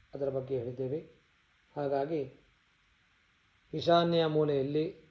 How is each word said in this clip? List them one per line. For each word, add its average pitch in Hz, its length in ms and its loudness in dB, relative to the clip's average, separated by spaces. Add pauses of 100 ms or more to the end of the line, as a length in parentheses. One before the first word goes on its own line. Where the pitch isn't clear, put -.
(120)
ಅದರ 135 180 -2
ಬಗ್ಗೆ 131 280 -2
ಹೇಳಿದ್ದೇವೆ. 127 420 -4 (760)
ಹಾಗಾಗಿ 143 440 -2 (1500)
ಈಶಾನ್ಯ 170 540 4
ಮೂಲೆಯಲ್ಲಿ 147 580 0 (260)